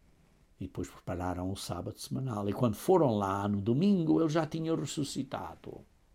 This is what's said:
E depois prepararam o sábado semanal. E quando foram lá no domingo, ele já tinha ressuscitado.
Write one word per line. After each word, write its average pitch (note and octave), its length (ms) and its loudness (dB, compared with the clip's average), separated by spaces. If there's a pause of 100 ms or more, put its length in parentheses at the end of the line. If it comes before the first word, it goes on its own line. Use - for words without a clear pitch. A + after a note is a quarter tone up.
(580)
E F#2+ 100 -10
depois - 200 -8
prepararam F2+ 640 -4
o G2 60 -6
sábado G2 420 -8
semanal. B2+ 480 -4
E G2+ 60 0
quando A2 220 0
foram D#3+ 380 6
lá G2+ 320 2
no G#2 140 2
domingo, D#3 640 4
ele D#3+ 80 2
já D#3 180 2
tinha D#3+ 260 -2
ressuscitado. - 1120 -6 (300)